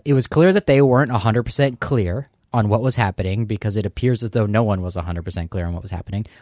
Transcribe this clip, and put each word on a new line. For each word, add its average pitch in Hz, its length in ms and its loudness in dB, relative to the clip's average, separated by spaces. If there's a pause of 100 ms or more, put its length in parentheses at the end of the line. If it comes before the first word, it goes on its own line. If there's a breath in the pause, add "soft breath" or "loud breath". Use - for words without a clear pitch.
it 143 80 2
was 131 120 2
clear 175 280 4
that 202 120 0
they 139 140 6
weren't 131 300 4
a 120 80 0
hundred 113 240 2
percent 135 380 -2
clear 110 500 -2 (240)
on 107 160 2
what 110 100 2
was 127 160 -2
happening 98 480 -2
because 104 320 -4
it 107 80 0
appears 120 380 -2
as 113 80 -6
though 110 160 0
no 104 160 2
one 104 180 0
was 90 160 -6
a 87 60 -4
hundred 85 220 -6
percent 87 260 -6
clear 87 160 -4
on 85 80 -4
what 85 80 -8
was 92 80 -14
happening. 98 340 -6 (180 soft breath)